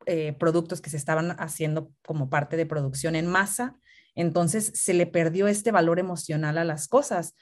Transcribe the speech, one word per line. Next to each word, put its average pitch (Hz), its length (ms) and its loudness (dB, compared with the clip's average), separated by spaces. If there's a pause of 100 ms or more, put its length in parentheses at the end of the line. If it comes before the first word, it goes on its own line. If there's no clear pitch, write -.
eh, 156 340 -2
productos 165 400 2
que - 100 -14
se 147 60 -8
estaban 160 360 0
haciendo 156 600 -4 (140)
como 147 240 -4
parte 143 260 0
de 165 100 0
producción 147 500 -2
en 160 120 0
masa. 202 480 0 (400)
Entonces 175 580 0
se - 200 0
le 175 120 4
perdió 170 420 2
este 208 240 0
valor 170 280 4
emocional 156 580 -2
a 165 60 0
las 156 240 -4
cosas. 226 540 0